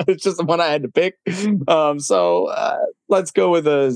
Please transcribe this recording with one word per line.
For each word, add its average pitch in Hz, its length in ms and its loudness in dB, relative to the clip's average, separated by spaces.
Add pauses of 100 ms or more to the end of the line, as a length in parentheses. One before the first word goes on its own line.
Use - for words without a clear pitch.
it's 190 160 0
just 196 140 -2
the 165 80 -2
one 170 160 0
I 170 60 2
had 151 160 0
to 120 60 -6
pick. 175 280 0 (520)
Um, 151 320 2
so, 175 460 0
uh, - 320 -4 (300)
let's 190 240 0
go 190 180 2
with 165 160 2
a 139 300 2